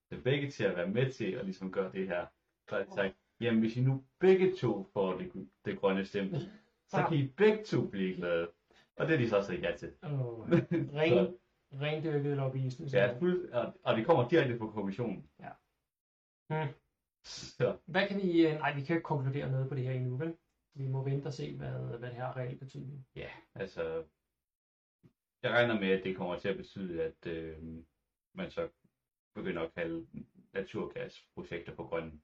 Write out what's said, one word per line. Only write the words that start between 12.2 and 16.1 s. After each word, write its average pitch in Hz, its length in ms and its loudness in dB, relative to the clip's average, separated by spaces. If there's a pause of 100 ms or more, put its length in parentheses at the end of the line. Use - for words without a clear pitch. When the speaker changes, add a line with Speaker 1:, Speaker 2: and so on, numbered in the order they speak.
Speaker 2:
lobbyisme, 135 500 -2
Speaker 1:
Ja, - 20 -6
Speaker 2:
simpelthen. 104 300 2
Speaker 1:
fuld-, 180 340 0
og, 113 200 0 (120)
og 120 120 4
det 110 100 2
kommer 123 220 6
direkte 131 300 4
fra 110 120 -4
kommissionen. 101 600 -4 (100)
Speaker 2:
Ja. - 100 -14 (1000)